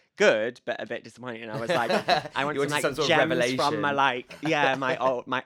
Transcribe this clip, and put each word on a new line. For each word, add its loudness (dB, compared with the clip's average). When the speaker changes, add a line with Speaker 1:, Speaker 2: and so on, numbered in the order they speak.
Speaker 1:
good, 4
but -4
a -10
bit -10
disappointing. -14
I -8
was -4
like, 0
Speaker 2:
<laughs> 0
Speaker 1:
"I 0
want -2
Speaker 2:
You 0
Speaker 1:
some, 0
Speaker 2:
wanted -4
Speaker 1:
like, 0
Speaker 2:
some 0
sort 0
of 4
Speaker 1:
gems 0
from 0
my, 0
Speaker 2:
revelation. -2
Speaker 1:
like," 0
yeah, 2
Speaker 2:
<laughs> -2
Speaker 1:
my 0
old, 0
my, -2